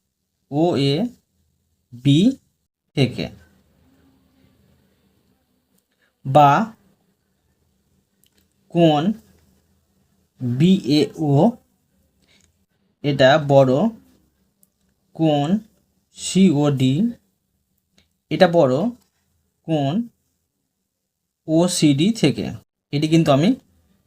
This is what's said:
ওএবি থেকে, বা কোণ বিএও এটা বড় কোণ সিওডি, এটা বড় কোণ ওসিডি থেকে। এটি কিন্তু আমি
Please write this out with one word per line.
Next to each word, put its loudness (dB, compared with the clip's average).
ওএবি -4
থেকে, -4
বা 4
কোণ 2
বিএও 0
এটা 2
বড় 2
কোণ -2
সিওডি, 0
এটা 2
বড় 0
কোণ -4
ওসিডি 0
থেকে। -4
এটি -4
কিন্তু 2
আমি 2